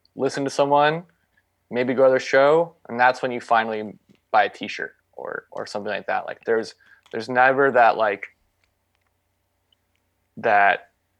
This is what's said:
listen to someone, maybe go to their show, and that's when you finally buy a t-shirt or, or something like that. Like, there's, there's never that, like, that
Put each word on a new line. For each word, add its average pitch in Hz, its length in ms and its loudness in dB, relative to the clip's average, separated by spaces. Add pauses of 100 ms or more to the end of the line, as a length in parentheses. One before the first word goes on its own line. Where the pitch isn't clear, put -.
(160)
listen 139 280 -4
to 135 60 -6
someone, 147 540 0 (640)
maybe 123 240 -2
go 135 100 2
to 131 60 6
their 131 100 2
show, 151 560 2 (120)
and 117 120 -4
that's 127 220 2
when 127 100 -4
you 120 80 -8
finally 110 580 -2 (340)
buy 107 120 4
a 101 60 -4
t-shirt - 440 -12 (200)
or, - 380 -12
or - 140 -12
something 104 260 -8
like 95 160 -8
that. 98 180 -4
Like, - 200 -12
there's, 113 280 -2 (380)
there's 113 160 -8
never 131 440 2
that, 117 260 4
like, 104 280 -2 (2000)
that 101 560 0 (280)